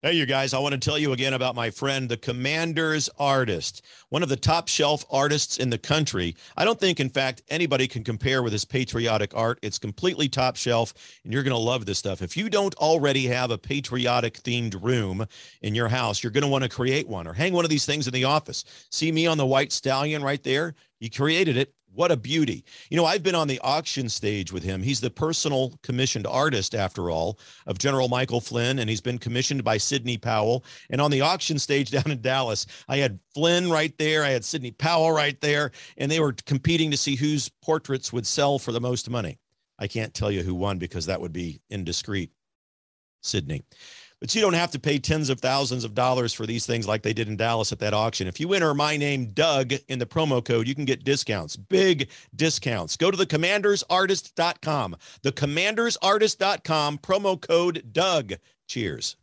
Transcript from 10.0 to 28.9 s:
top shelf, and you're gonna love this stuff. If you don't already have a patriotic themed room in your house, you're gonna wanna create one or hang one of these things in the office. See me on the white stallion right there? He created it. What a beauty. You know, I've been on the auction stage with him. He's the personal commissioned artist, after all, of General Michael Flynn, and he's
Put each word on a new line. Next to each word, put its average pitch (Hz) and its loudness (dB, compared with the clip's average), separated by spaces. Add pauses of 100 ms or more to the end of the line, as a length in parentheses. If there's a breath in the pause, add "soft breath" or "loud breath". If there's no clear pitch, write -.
top 127 0
shelf, 117 0 (280 loud breath)
and 107 -6
you're 139 0
gonna 131 0
love 117 0
this 95 -4
stuff. 92 -4
If 90 -8
you 208 -4
don't 202 2
already 143 4
have 123 0
a 113 -2
patriotic 123 0
themed 117 -4
room 107 0 (340 loud breath)
in 107 -2
your 117 2
house, 113 0
you're 117 -4
gonna 139 2
wanna 131 0
create 131 -2
one 87 -8
or 82 -10
hang 165 0
one 175 2
of 160 0
these 147 2
things 143 -2
in 127 -6
the 127 0
office. 147 0 (260 loud breath)
See 160 -2
me 160 2
on 160 4
the 143 2
white 135 2
stallion 143 -2
right 139 -2
there? 147 -2 (220 soft breath)
He 113 -10
created 156 2
it. 135 -2 (180)
What 165 2
a 151 4
beauty. 120 0 (240 loud breath)
You - -2
know, 170 4
I've 170 2
been 185 2
on 156 2
the 131 -2
auction 139 -2
stage 101 -4
with 92 -6
him. 95 -4
He's 120 -2
the 123 -2
personal 147 -2
commissioned 123 -2
artist, 127 0
after 95 -2
all, 85 -2 (260 loud breath)
of 92 -4
General 135 2
Michael 123 0
Flynn, 120 -2
and 110 -2
he's 110 -2